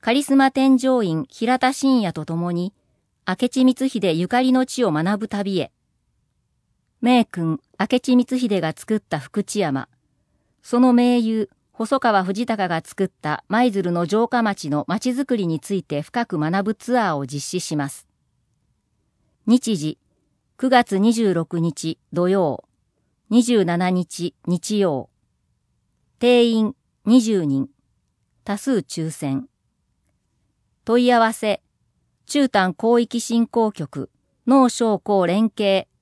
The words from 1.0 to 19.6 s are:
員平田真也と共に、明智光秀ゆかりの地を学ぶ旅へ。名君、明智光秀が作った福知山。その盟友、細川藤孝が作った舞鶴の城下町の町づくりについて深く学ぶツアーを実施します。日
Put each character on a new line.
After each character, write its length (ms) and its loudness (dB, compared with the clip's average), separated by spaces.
員 300 -2
平 260 -2
田 160 0
真 300 2
也 100 -4
と 120 -8
共 260 -4
に、 240 -4
明 220 -2
智 160 2
光 240 2
秀 260 0
ゆ 120 -2
か 160 0
り 100 2
の 140 2
地 160 -4
を 80 2
学 300 -2
ぶ 60 -8
旅 300 -4
へ。 140 -6
名 240 4
君、 340 -4
明 200 0
智 160 0
光 240 0
秀 220 -2
が 160 -4
作 200 -4
っ 20 -2
た 180 -8
福 260 -6
知 180 -4
山。 280 -4
そ 180 -2
の 140 6
盟 240 4
友、 320 -2
細 280 -2
川 240 2
藤 220 -4
孝 220 -2
が 180 -2
作 200 -4
っ 20 -6
た 400 -6
舞 240 2
鶴 200 -2
の 140 0
城 220 0
下 160 0
町 260 -4
の 180 -2
町 220 -2
づ 160 -4
く 120 -2
り 100 -2
に 120 -2
つ 140 -8
い 80 -2
て 220 -6
深 240 -6
く 100 -6
学 260 -2
ぶ 120 -4
ツ 240 -2
ア 160 0
ー 20 -4
を 80 -6
実 180 -10
施 160 -6
し 160 -8
ま 140 -4
す。 180 -20
日 280 2